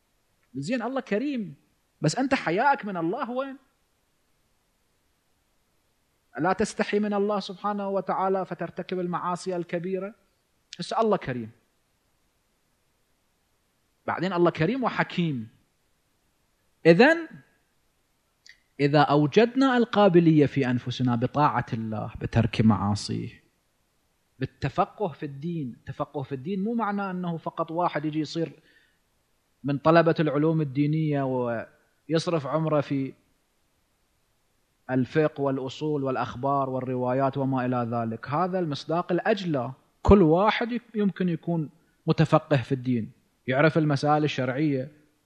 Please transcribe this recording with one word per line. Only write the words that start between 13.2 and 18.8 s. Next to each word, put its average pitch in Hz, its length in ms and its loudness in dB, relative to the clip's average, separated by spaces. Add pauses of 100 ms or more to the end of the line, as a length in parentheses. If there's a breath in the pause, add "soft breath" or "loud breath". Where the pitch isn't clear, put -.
بعدين 185 280 -4
الله 170 180 2
كريم 196 320 -2
وحكيم. 165 680 -4 (1400)
إذن 285 420 6 (1500 soft breath)
إذا 143 200 4